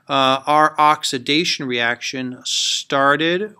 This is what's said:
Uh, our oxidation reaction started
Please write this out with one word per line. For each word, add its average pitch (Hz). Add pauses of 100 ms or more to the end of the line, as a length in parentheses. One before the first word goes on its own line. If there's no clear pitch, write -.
Uh, 135
our 151
oxidation 151
reaction 123
started 156